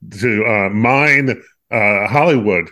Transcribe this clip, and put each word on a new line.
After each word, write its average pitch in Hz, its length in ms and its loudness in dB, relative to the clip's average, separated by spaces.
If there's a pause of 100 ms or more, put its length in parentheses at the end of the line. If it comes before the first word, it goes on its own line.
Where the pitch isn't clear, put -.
(200)
to, 110 260 0
uh, 101 240 0
mine 135 720 0 (280)
uh, 104 360 0
Hollywood 107 640 0